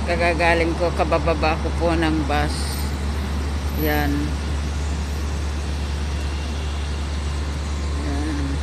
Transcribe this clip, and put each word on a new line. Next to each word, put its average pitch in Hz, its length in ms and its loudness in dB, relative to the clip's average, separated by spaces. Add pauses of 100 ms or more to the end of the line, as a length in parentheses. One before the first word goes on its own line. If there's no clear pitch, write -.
Kagagaling 170 720 2
ko, 170 240 0
kabababa 165 640 2
ko 156 160 0
po 165 160 4
ng 156 320 2
bus. 147 240 2 (1300)
Yan. 147 320 2 (4000)
Yan. 143 420 0 (180)